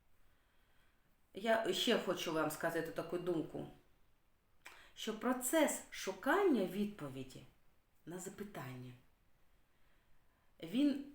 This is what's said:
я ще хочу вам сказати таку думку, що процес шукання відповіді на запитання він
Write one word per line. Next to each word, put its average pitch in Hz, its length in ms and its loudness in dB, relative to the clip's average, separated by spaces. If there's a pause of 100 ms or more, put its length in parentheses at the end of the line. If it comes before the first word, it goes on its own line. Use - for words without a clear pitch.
(1400)
я 220 340 4
ще 214 260 4
хочу 175 340 -2
вам 151 180 2
сказати 165 400 -2
таку - 260 -4
думку, 156 500 -2 (1300)
що 214 240 -6
процес 254 720 2
шукання 277 760 2
відповіді 147 800 -6 (580)
на 175 140 -10
запитання 131 760 -10 (1700)
він 254 520 2